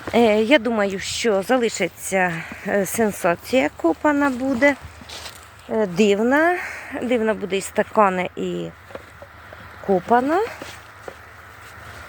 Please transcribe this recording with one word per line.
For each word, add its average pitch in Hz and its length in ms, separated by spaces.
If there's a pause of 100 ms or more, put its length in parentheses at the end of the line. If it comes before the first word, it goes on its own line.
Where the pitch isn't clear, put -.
(140)
Е, 220 280
я 247 180
думаю, 208 400
що 196 440
залишиться, 190 1000 (240)
е, 196 180
сенсація 220 920
копана 294 520
буде. 262 460 (960)
Е, 220 160
дивна. 226 720 (440)
Дивна 220 320
буде 196 240
і 190 40
стакани, 190 760
і 175 320 (1200)
копана. 240 520 (1700)